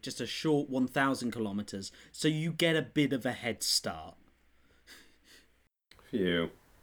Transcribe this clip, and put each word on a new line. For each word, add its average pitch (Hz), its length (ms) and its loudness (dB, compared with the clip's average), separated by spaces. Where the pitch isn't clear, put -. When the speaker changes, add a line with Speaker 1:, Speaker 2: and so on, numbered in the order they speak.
Speaker 1:
just - 200 -8
a 113 60 -4
short 143 420 0
one 127 180 2
thousand 131 440 0
kilometers, 104 600 -4
so - 160 0
you 156 240 0
get 165 240 2
a 156 60 2
bit 139 320 2
of 123 120 -2
a 135 60 0
head 110 320 -4
start. 85 520 -2
Speaker 2:
Phew. 87 420 2